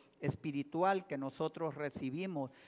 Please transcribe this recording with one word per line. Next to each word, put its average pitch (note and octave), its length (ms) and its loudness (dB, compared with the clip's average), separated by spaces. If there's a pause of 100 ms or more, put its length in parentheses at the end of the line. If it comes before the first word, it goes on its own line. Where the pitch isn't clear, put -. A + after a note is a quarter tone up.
(200)
espiritual E3 840 2
que C#3 140 -4
nosotros D#3 560 -2
recibimos D3 720 -2 (180)